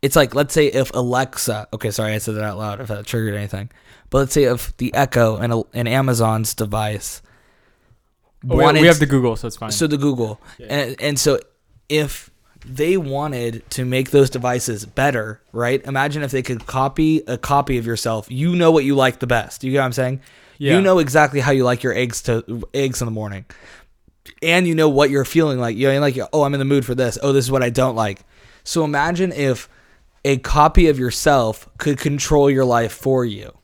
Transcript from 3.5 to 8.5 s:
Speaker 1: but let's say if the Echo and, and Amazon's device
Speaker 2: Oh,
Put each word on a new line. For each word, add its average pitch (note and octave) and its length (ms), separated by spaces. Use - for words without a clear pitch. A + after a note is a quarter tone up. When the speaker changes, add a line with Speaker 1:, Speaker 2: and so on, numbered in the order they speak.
Speaker 1:
but C3+ 100
let's C3+ 140
say C#3+ 120
if A#2+ 320
the B2 180
Echo A#2+ 420
and, A2+ 260
and A#2+ 120
Amazon's A2+ 680
device G#2+ 680
Speaker 2:
Oh, B2+ 80